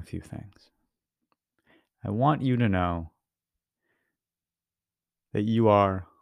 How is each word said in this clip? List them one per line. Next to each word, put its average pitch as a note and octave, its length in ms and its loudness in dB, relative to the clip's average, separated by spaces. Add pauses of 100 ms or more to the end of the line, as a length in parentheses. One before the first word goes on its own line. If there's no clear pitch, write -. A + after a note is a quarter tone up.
a - 20 -14
few - 180 -12
things. - 500 -18 (1300)
I G2+ 80 -6
want C3 320 0
you B2+ 140 0
to A#2+ 120 2
know F2 440 -2 (2250)
that G#2 80 -2
you A2+ 260 2
are G2 400 4 (140)